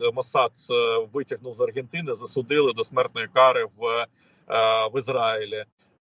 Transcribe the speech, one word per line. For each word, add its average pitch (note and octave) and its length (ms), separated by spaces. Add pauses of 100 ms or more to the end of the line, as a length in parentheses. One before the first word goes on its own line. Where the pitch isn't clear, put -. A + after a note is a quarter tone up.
(140)
Масад, B2+ 380 (180)
е, A#2+ 420
витягнув B2 420
з G#2+ 60
Аргентини, B2+ 540
засудили B2 580
до A2+ 120
смертної A#2+ 440
кари B2+ 360
в, A2 220
е, A#2 200 (840)
в A#2+ 100
Ізраїлі. A2 680 (360)